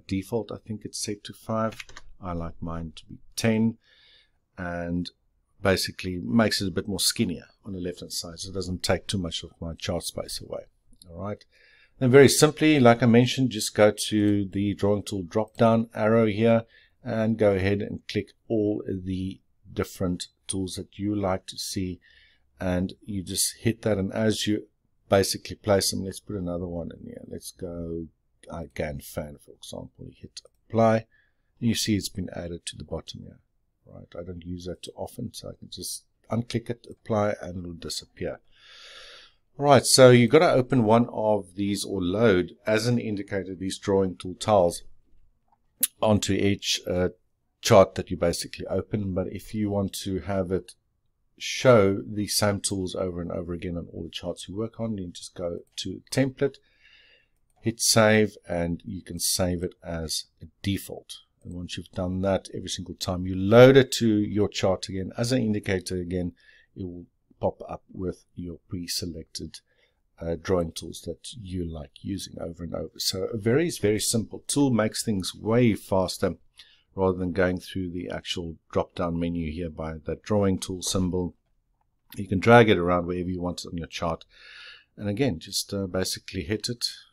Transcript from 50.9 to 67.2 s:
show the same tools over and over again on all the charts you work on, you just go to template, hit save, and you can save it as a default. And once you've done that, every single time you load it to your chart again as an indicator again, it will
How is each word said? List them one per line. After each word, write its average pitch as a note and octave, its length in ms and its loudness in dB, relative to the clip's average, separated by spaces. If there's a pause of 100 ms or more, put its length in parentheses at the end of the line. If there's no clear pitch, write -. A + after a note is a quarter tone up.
show G2+ 640 4
the G#2 260 -6
same G2+ 340 0
tools F#2+ 340 -4
over F2+ 260 -4
and E2+ 80 -6
over F2 240 -6
again E2+ 240 -6
on E2+ 160 -10
all F#2+ 100 -10
the E2 60 -12
charts - 380 -10
you F2+ 80 -12
work A2 240 -8
on, A2+ 180 -6
you F#2 120 -8
just - 260 -18
go F2 240 -6 (160)
to - 260 -10 (100)
template, C3+ 440 -2 (1040)
hit - 220 -4
save, G#2+ 560 4 (100)
and E2+ 380 -2
you F#2 180 -10
can F2 160 -12
save F2 440 0
it F2+ 200 -6
as E2 420 -6 (160)
a E2 40 -16 (180)
default. - 540 -6 (260)
And F#2 100 -14
once F2 240 -10
you've F2+ 140 -14
done F#2 300 -4
that, F#2+ 340 0
every F#2+ 140 -10
single F2+ 260 -10
time F2+ 320 -4
you F#2 80 -4
load A2+ 420 10
it B2+ 160 6
to A#2 140 0
your G#2 400 2
chart F#2+ 400 -2
again F#2+ 300 -8
as A#2+ 160 -2
an B2+ 100 0
indicator G2+ 540 -2
again, F2 340 -4 (440)
it - 80 -10
will F2 220 -12 (340)